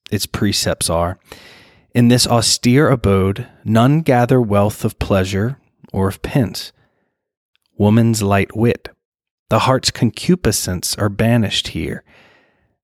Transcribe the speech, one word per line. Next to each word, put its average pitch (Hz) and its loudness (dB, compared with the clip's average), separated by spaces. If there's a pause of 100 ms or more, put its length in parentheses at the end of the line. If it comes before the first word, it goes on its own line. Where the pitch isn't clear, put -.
(120)
its 104 -4
precepts - -4
are. 85 -2 (760)
In 120 4
this 123 4
austere 123 2
abode, 101 0 (180)
none 117 4
gather 127 2
wealth 104 0
of 107 -6
pleasure 101 -2 (340)
or 95 -2
of 95 -8
pence. - -4 (1080)
Woman's 110 2
light 98 -2
wit, 113 -2 (600)
the 110 2
heart's 127 0
concupiscence - -2
are 104 -2
banished 113 0
here. - -8 (800)